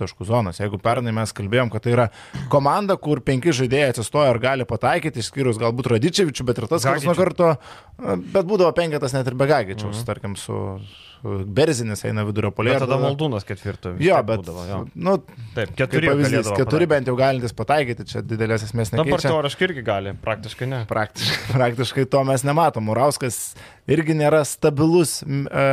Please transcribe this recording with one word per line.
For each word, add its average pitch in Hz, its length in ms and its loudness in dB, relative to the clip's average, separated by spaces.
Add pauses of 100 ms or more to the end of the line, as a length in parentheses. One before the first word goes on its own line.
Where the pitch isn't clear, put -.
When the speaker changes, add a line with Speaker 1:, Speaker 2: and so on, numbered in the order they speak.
Speaker 1:
taškų 92 300 -8
zonos. 107 320 0
Jeigu 101 180 -4
pernai 117 320 0
mes 110 240 -2
kalbėjom, 113 380 0
kad 107 100 -6
tai 120 140 0
yra 117 100 4 (400)
komanda, 160 480 2
kur 147 240 -2
penki 139 320 2
žaidėjai 131 400 2
atsistoja 131 400 2
ir 113 80 0
gali 131 300 0
pataikyti, 143 500 0
išskyrus 120 400 -2
galbūt 120 320 0
Radičevičių, 131 560 2
bet 120 160 0
ir 107 80 -6
tas 135 160 2
karts 139 160 0
nuo 175 80 2
Speaker 2:
Gagičių. 170 80 2
Speaker 1:
karto, 170 320 4 (480)
a, 196 160 -2
bet 180 320 0
būdavo 180 320 4
penketas 147 320 -2
net 131 160 -2
ir 123 80 -4
be 139 160 2
Gagičiaus, 107 480 -2
Speaker 2:
Mhm. 120 80 -8
Speaker 1:
tarkim, 101 320 -6
su, 104 160 -6 (640)
su 104 240 -4
Berzinis 113 640 0
eina 107 160 -2
vidurio 101 260 -2
puolėjo. 120 280 2
Speaker 2:
Bet 135 80 0
tada 135 100 2
Speaker 1:
Tada 135 80 0
Speaker 2:
Maldūnas 139 400 -2
ketvirtu 92 540 -8
vis - 100 2
Speaker 1:
Jo, 180 80 6
Speaker 2:
tiek 120 100 2
Speaker 1:
bet, 110 140 0
Speaker 2:
būdavo, 87 300 -10
jo. 95 80 -6 (160)
Speaker 1:
nu, 185 240 0 (360)
Speaker 2:
Taip, 107 140 -4
Speaker 1:
kaip - 80 -14
Speaker 2:
keturi 151 320 0
Speaker 1:
pavyzdys, 143 240 2
Speaker 2:
galėdavo 107 240 0
Speaker 1:
keturi 156 300 2
Speaker 2:
pataikyti. - 80 2
Speaker 1:
bent 127 160 0
jau 123 60 0
galintys 127 360 2
pataikyti, 120 560 -2
čia 113 140 -6
didelės 110 420 -2
esmės 110 260 -4
Speaker 2:
Dabar 151 140 0
Speaker 1:
nekeičia. - 240 0
Speaker 2:
teoriškai 156 400 0
irgi 143 160 -8
gali, 98 300 -2
praktiškai 110 540 -6
ne. 131 200 -6
Speaker 1:
Praktiš-, 110 460 -4 (100)
<laughs> - 80 -6
praktiškai 123 560 0
to 139 160 2
mes 135 180 0
nematom. 143 420 2
Murauskas 120 720 0 (320)
irgi 156 280 2
nėra 151 320 4
stabilus, 160 800 2
m, 139 200 -2
e, 139 160 0 (100)